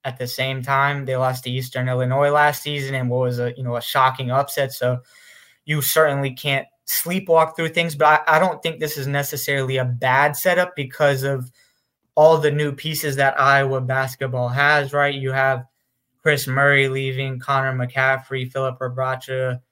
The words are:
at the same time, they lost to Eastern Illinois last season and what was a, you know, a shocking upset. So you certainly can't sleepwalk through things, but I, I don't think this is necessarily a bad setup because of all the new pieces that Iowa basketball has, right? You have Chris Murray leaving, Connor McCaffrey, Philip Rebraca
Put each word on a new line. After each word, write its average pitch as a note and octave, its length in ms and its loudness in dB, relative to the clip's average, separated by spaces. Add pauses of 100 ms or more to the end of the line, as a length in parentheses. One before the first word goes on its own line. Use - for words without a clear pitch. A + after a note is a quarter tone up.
at B2+ 140 -6
the B2 80 -6
same C3 360 -4
time, C#3 420 0
they C3 120 -2
lost B2+ 280 -2
to B2 60 -4
Eastern B2+ 380 -4
Illinois B2+ 420 2
last D3 320 2
season C#3+ 320 -4
and B2+ 140 -2
what B2 120 0
was B2 180 -2
a, A#2+ 180 -4
you C3+ 60 -10
know, A#2+ 140 -4
a A#2 40 -4
shocking C3 500 0
upset. C3+ 420 -2
So B2 280 -2 (640)
you D3+ 160 -2
certainly C#3 520 2
can't C3+ 340 -2 (200)
sleepwalk E3+ 720 0
through D#3+ 140 -2
things, E3 260 -2
but D3+ 320 4
I, D#3 80 4
I - 20 6
don't E3 240 0
think D#3+ 160 -4
this D3+ 200 -4
is C3+ 100 -4
necessarily C#3 680 -2
a B2+ 60 0
bad C3 520 2
setup F3+ 400 0
because C#3 480 0
of C3 260 -4 (640)
all D#3 240 8
the D3 140 2
new D3 180 -2
pieces D3 460 -6
that C3+ 220 2
Iowa C#3 420 4
basketball B2+ 680 -4
has, C#3+ 440 2
right? C#3+ 200 2
You C3+ 200 -6
have C3+ 340 0 (560)
Chris D3 240 2
Murray C#3 420 4
leaving, C3 520 -4
Connor C3+ 360 -2
McCaffrey, C3 720 -2
Philip C3 280 -4
Rebraca B2+ 840 -4 (120)